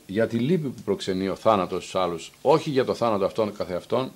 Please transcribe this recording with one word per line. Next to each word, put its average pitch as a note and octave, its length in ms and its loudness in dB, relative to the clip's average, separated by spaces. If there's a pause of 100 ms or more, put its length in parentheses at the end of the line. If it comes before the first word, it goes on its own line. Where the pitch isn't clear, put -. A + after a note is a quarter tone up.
για A2 200 0
τη A2+ 100 -2
λύπη D3+ 320 0
που A2 120 -10
προξενεί F#2+ 460 -2
ο F2+ 80 -2
θάνατος F#2 480 2
στους - 120 -8
άλλους, F2 360 -2 (100)
όχι D#3 280 4
για C3 160 2
το G2 80 0
θάνατο G#2 320 0
αυτόν G2+ 300 0
καθεαυτόν, F2+ 600 -4